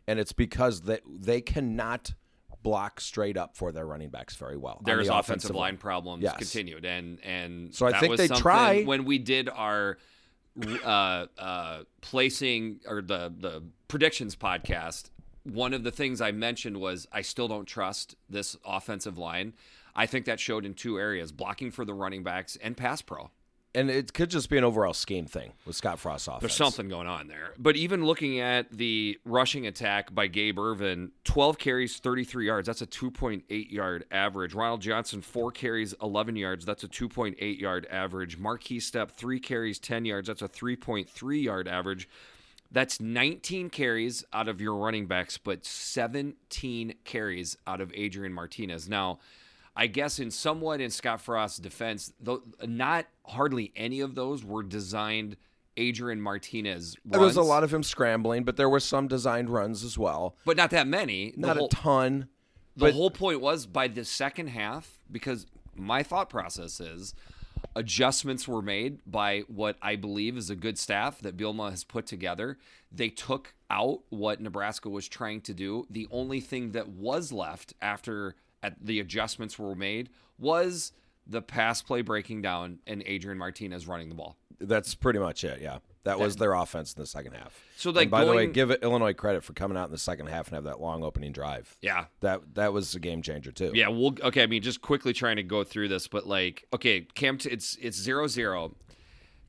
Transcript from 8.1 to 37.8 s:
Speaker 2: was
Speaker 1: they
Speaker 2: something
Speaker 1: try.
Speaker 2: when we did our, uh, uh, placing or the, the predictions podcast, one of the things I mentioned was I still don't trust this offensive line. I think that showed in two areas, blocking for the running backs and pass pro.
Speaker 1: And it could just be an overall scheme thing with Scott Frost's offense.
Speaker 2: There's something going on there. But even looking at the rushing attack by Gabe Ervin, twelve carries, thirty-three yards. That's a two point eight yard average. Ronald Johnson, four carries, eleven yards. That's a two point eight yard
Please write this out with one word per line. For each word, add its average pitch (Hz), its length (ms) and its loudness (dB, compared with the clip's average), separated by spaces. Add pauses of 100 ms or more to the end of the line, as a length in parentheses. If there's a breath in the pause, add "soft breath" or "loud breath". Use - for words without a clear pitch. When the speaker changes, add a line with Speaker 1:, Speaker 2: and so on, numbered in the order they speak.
Speaker 2:
was 117 80 2
Speaker 1:
they 175 80 8
Speaker 2:
something 127 140 4
Speaker 1:
try. 208 420 8
Speaker 2:
when 135 220 2
we 139 120 4
did 127 320 2
our, 104 480 0 (880 soft breath)
uh, 95 420 4 (120)
uh, 90 420 -6 (220)
placing 127 840 0
or 104 140 -4
the, 87 360 -4
the 82 260 -6 (240)
predictions 147 480 0
podcast, 87 760 -4 (340)
one 123 300 -2
of 127 100 -2
the 117 80 0
things 127 300 -2
I 107 100 2
mentioned 113 460 -4
was 92 340 -4
I 107 100 -4
still 120 260 -4
don't 107 200 -4
trust - 480 -4 (140)
this 98 260 -6 (100)
offensive 95 520 -4
line. 87 360 -4 (440 soft breath)
I 113 100 6
think 127 180 -2
that 113 140 0
showed 110 260 -2
in 98 80 -8
two 104 260 -2
areas, 92 320 -2
blocking 95 400 -6
for 120 140 -6
the 104 80 -6
running 95 300 -4
backs 92 380 -4
and 110 140 -6
pass 127 260 -2
pro. - 280 -12 (440)
Speaker 1:
And 135 160 4
it 131 240 0
could 170 160 2
just 160 200 0
be 147 80 6
an 127 60 8
overall 107 300 6
scheme 90 320 -2
thing 65 260 -8 (140)
with 85 100 -8
Scott 87 240 -2
Frost's 76 300 -6
offense. 62 120 -8
Speaker 2:
There's 113 120 -2
something 123 340 2
going 87 200 -6
on 78 200 -6
there. 76 300 -12
But 143 180 6
even 170 300 0
looking 147 340 2
at 123 320 2
the 110 540 0
rushing 127 420 2
attack 101 480 -2
by 101 120 4
Gabe 104 320 2
Ervin, 98 520 0 (140)
twelve 147 320 6
carries, 127 400 0
thirty-three 123 480 -2
yards. 104 220 2
That's 113 140 -4
a 110 40 -8
two 127 260 -6
point 113 380 -4
eight 107 200 -4
yard 92 420 -2
average. 95 420 0
Ronald 113 260 0
Johnson, 110 420 -2
four - 300 -2
carries, 113 500 -2
eleven 107 360 0
yards. 92 280 -2
That's 104 200 -4
a - 20 -10
two 120 220 -6
point 107 300 -2
eight 101 200 -2
yard 92 320 -2